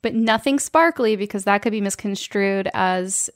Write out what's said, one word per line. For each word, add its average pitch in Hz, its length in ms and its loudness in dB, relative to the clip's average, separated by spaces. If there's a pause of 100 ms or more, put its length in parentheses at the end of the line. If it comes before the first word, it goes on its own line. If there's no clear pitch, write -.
But 226 140 -4
nothing 226 440 2
sparkly 302 580 2
because 202 280 -6
that 202 160 2
could 214 120 0
be 214 100 -2
misconstrued 196 880 -2
as 185 640 -2